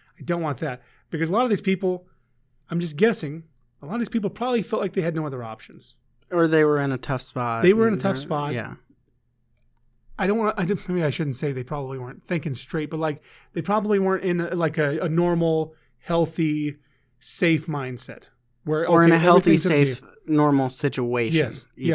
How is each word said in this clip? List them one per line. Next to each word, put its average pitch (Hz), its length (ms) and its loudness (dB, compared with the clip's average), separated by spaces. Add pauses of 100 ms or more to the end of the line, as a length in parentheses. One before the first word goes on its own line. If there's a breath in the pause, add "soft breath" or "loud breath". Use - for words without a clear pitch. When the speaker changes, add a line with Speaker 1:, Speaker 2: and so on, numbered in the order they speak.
(180 soft breath)
Speaker 1:
I - 40 -18
don't 170 180 -2
want 147 180 -4
that. 131 240 -6 (280 soft breath)
Because 156 180 -2
a 170 40 -2
lot 233 120 2
of 240 60 0
these 202 100 0
people, 185 460 -2 (640)
I'm 170 100 -2
just 160 160 -6
guessing, 165 480 -2 (380)
a 143 40 -16
lot 165 80 -8
of 240 60 -4
these 226 80 -4
people 208 220 -4
probably 240 320 -2
felt - 180 -4
like 185 140 -4
they 185 80 0
had 165 120 -2
no 156 120 -4
other 131 160 -8
options. - 540 -16 (340)
Speaker 2:
Or 170 180 4
they 156 160 6
were 147 160 4
in 139 120 -2
a 131 60 0
tough 131 220 -4
spot. 117 420 -4
Speaker 1:
They 185 120 6
were 226 120 4
in 226 60 0
a - 20 -
Speaker 2:
And - 60 -4
Speaker 1:
tough 196 160 0
Speaker 2:
they're, - 60 -4
Speaker 1:
spot. 147 320 -4
Speaker 2:
yeah. 113 200 -8 (1400)
Speaker 1:
I 185 80 -2
don't 208 120 0
wanna, 214 180 0
I 185 80 -2
didn't, 180 240 -2
maybe 180 140 0
I 147 80 2
shouldn't 143 260 -4
say 147 160 -2
they 127 120 -8
probably 135 340 -8
weren't 123 260 -14
thinking 156 300 -4
straight, 151 360 -6
but, 160 100 -6
like, 156 220 -4 (320 soft breath)
they 170 80 -4
probably 208 360 0
weren't 190 260 0
in 175 160 0
a, 170 140 -4
like, 165 240 -2
a, 147 220 0
a 180 80 -2
normal, 165 640 0 (240 soft breath)
healthy, 156 800 -2 (420)
safe 160 480 2
mindset. 131 640 -8 (340)
Where, 156 240 -2
Speaker 2:
Or 170 160 8
in 165 60 8
Speaker 1:
okay, 165 60 8
Speaker 2:
a - 20 4
healthy, 175 340 6
Speaker 1:
everything's 156 160 6
gonna 147 160 6
be 135 100 2
Speaker 2:
safe, - 80 -12 (240)
normal 143 440 2
situation. 123 640 -2 (100)
Speaker 1:
Yes. - 180 -12 (120)
Yeah, 135 180 -4